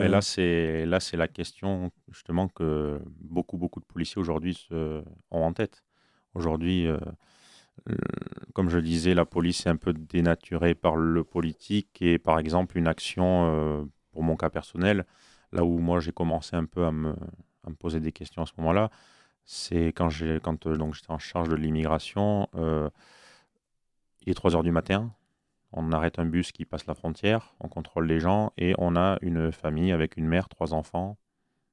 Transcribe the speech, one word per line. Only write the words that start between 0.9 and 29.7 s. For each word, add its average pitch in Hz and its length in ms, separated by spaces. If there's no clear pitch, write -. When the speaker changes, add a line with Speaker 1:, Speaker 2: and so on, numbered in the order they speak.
Speaker 1:
c'est - 160
la 82 120
question, 90 640
justement, 90 380
que 76 520
beaucoup, 85 360
beaucoup 87 240
de - 60
policiers 85 340
aujourd'hui 85 340
se, 78 480
ont 82 140
en 85 80
tête. - 300
Aujourd'hui, 85 540
euh, 78 100
euh, - 60
comme 92 160
je 85 80
le 85 60
disais, 82 320
la 87 100
police 87 420
est 87 40
un 80 60
peu 87 180
dénaturée 85 800
par 80 220
le 82 280
politique 90 800
et, 85 160
par 80 200
exemple, 85 380
une 82 120
action, 90 580
euh, 78 380
pour 80 140
mon 80 120
cas 80 140
personnel, 92 560
là 87 120
où 87 140
moi, 85 220
j'ai 82 120
commencé 82 440
un 82 100
peu 90 180
à 80 80
me, 78 220
à 82 60
me 80 60
poser 80 240
des 78 120
questions 85 300
à 80 40
ce - 120
moment-là, 90 320
c'est - 440
quand 82 220
j'ai, 80 320
quand, 80 240
euh, 80 100
donc 78 180
j'étais - 180
en 80 60
charge 85 300
de 80 80
l'immigration, 78 1000
euh, 78 340
il 95 60
est 87 40
trois 87 200
heures 82 80
du 85 80
matin, 98 420
on 80 180
arrête 80 300
un 85 40
bus 82 280
qui - 120
passe - 220
la 80 80
frontière, 101 640
on - 80
contrôle 82 400
les 80 140
gens 101 360
et 90 220
on 87 160
a 92 260
une 82 300
famille 78 400